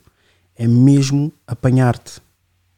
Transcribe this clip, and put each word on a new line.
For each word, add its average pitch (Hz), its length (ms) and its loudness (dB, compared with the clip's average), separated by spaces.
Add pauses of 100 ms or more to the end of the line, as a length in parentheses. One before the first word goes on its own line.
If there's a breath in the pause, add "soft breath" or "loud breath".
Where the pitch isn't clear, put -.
(560)
é 113 120 -6
mesmo 139 640 0 (160)
apanhar-te. 127 720 -4 (580)